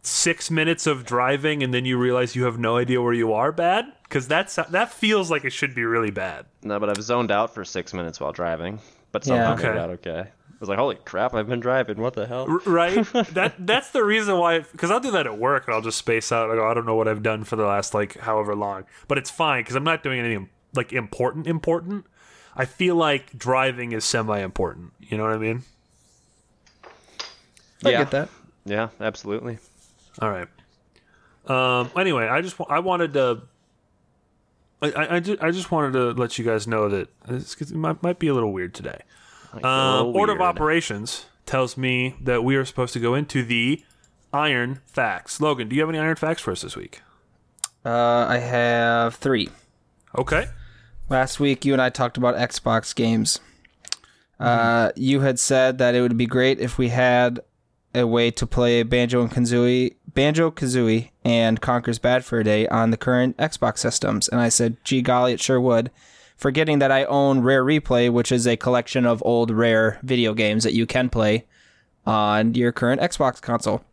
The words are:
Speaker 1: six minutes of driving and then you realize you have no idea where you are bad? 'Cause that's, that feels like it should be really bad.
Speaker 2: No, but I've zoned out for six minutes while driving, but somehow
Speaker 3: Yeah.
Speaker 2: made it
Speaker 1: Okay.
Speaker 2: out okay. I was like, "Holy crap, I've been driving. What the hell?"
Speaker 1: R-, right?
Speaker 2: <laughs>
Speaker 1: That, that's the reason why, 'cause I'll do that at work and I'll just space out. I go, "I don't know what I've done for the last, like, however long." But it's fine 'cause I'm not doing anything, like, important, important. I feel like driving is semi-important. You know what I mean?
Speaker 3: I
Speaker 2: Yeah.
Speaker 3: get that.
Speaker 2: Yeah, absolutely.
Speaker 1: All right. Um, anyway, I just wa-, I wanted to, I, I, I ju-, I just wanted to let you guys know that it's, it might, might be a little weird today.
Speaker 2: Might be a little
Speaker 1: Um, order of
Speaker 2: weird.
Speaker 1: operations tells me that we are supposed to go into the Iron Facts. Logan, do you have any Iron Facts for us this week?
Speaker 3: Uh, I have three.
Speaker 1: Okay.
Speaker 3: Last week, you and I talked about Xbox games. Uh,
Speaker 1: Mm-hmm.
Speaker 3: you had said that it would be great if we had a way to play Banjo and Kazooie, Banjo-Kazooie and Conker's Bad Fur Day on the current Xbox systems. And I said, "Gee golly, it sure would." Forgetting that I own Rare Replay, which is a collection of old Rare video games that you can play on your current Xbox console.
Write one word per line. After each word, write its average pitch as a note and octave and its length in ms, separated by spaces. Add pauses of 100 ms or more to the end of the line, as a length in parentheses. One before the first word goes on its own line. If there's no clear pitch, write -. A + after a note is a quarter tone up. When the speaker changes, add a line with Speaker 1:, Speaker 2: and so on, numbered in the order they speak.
Speaker 1:
six - 480
minutes D#3+ 360
of C3+ 180
driving C#3 580
and B2+ 120
then B2 100
you B2+ 140
realize B2 360
you B2+ 100
have A#2 140
no A#2 200
idea B2 240
where A#2+ 100
you A#2 220
are B2+ 180
bad? F#3 400 (160)
'Cause C3 200
that's, E3 280
that F3 360
feels G#3 380
like D3 140
it C3+ 80
should C#3 220
be A#2+ 100
really A2+ 260
bad. F#2 360 (160)
Speaker 2:
No, G#2 160
but G#2 100
I've G#2 140
zoned A#2+ 280
out G#2+ 220
for G2+ 120
six - 280
minutes E2+ 280
while C#2+ 120
driving, E2+ 460 (340)
but G#2 120
somehow A#2+ 260
Speaker 3:
Yeah. A2+ 60
Speaker 2:
made A2+ 80
it B2 60
Speaker 1:
Okay. G#2+ 80
Speaker 2:
out E2+ 120
okay. F2 400
I - 300
was G#2 80
like, G2 100
"Holy C3+ 260
crap, A#2+ 300
I've G#2+ 140
been A#2+ 120
driving. A#2+ 380
What B2 160
the - 120
hell?" B2 220
Speaker 1:
R-, F3 160
right? F3+ 480
Speaker 2:
<laughs> A3+ 220
Speaker 1:
That, F#3 200 (120)
that's A#3+ 240
the B3 140
reason G#3 340
why, E3+ 220 (160)
'cause E3+ 140
I'll A#3 100
do C4 100
that E3+ 160
at A2 100
work B2+ 300
and A#2+ 80
I'll A2 80
just A2+ 160
space A2+ 340
out. A2+ 180
I A2+ 40
go, A2 160
"I A#2 40
don't A2+ 120
know A2+ 80
what A2 140
I've G#2+ 140
done A2 220
for A2+ 120
the G#2+ 80
last, G2+ 280
like, G#2 280
however G#2+ 340
long." G2+ 300 (240)
But C#3 100
it's C3 120
fine C#3 340
'cause A#2+ 100
I'm C3+ 100
not D#3+ 180
doing C3 180
anything, A2 280 (260)
like, B2 180
important, B2+ 540
important. E3+ 600 (500)
I C3 100
feel F3+ 280
like D3 420
driving B2 560
is A2 120
semi-important. G2 960
You - 180
know A2 60
what A2 80
I A2 60
mean? A2+ 260 (2250)
Speaker 3:
I B2 60
Speaker 2:
Yeah. A#2+ 80
Speaker 3:
get C3+ 140
that. C#3 160 (360)
Speaker 2:
Yeah, G#2+ 240 (120)
absolutely. A2 580 (640)
Speaker 1:
All A2 80
right. F2+ 180 (1000)
Um, B2+ 480
anyway, D3 300
I C3 140
just F#3 180
wa-, E3+ 100
I D3 80
wanted F3 360
to, B2+ 280 (1400)
I, D3 120
I, D#3 240
I F3 40
ju-, G3 200
I D#3+ 100
just F3+ 220
wanted D3 220
to B2 180
let A#2+ 260
you A#2 60
guys A2 240
know G#2+ 200
that G2+ 200 (200)
it's, B2+ 320
it D3 140
might, D#3 300
might F3 160
be E3 80
a C#3 60
little A2 180
weird F#2 200
today. - 280 (520)
Speaker 2:
Might A2 100
be B2+ 60
a C3 40
little C3 380
Speaker 1:
Um, A#2+ 60
order G#3 160
of G3 60
Speaker 2:
weird. F3+ 100
Speaker 1:
operations D#3 800 (200)
tells B2+ 300
me B2+ 460
that B2 220
we C3+ 120
are C3+ 80
supposed B2+ 300
to A#2+ 60
go A#2 140
into C#3+ 280
the A#2+ 400 (500)
Iron C3+ 540
Facts. G#2+ 540
Logan, C3+ 280
do A#2+ 60
you D3 80
have D#3 80
any E3 80
Iron D#3 180
Facts D#3+ 240
for G2 120
us F2+ 100
this - 140
week? - 260 (840)
Speaker 3:
Uh, A#2+ 440
I B2 100
have A#2 800
three. B2+ 320 (680)
Speaker 1:
Okay. F#3 300 (640)
Speaker 3:
Last C3 280
week, C#3+ 280
you C#3 80
and C3 80
I B2+ 80
talked B2 260
about B2 200
Xbox - 580
games. A2+ 460 (1000)
Uh, A#2 480
Speaker 1:
Mm-hmm. - 140
Speaker 3:
you C3+ 180
had C3+ 180
said C3 400
that B2 160
it B2 60
would A#2+ 160
be A#2+ 100
great B2+ 340
if B2 180
we B2 100
had B2 520 (540)
a B2 120
way A#2 260
to - 140
play A#2+ 360
Banjo B2 380
and A#2 100
Kazooie, B2 640 (200)
Banjo-Kazooie C3+ 960 (140)
and A2+ 360
Conker's A#2+ 400
Bad B2 240
Fur A2+ 180
Day G#2+ 260
on A2+ 220
the A2+ 60
current B2+ 400
Xbox B2 420
systems. G#2+ 500
And A#2+ 120
I A#2 80
said, A#2 340
"Gee C3 200
golly, B2 320
it A#2+ 60
sure C3 200
would." A#2+ 300 (460)
Forgetting D3 440
that C#3 100
I C3+ 140
own C#3 360
Rare C3 240
Replay, B2+ 480
which A#2+ 200
is A#2+ 160
a A#2 80
collection B2 500
of A#2 180
old A#2 280
Rare A2+ 500
video A#2+ 320
games G#2+ 300
that A2+ 100
you A2+ 120
can B2+ 220
play A2 360 (600)
on G#2+ 500
your A#2+ 180
current B2 280
Xbox C#3 400
console. A2+ 520